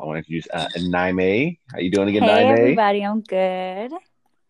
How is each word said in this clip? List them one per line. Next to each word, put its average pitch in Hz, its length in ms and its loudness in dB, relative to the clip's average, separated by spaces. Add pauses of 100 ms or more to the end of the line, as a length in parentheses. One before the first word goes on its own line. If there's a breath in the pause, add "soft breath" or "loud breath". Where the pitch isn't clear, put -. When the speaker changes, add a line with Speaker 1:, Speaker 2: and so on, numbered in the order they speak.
Speaker 1:
I - 40 -10
wanna 78 140 -6
introduce, 80 320 -8
uh, 82 160 -6 (100)
Naime. 92 800 0 (160)
How - 60 -8
you 180 120 -2
doing 98 180 2
again, 202 140 2
Speaker 2:
Hey, 214 220 4
Speaker 1:
Naime? 262 120 4
Speaker 2:
everybody. 208 460 2
I'm 214 180 -4
good. 185 720 -4 (580)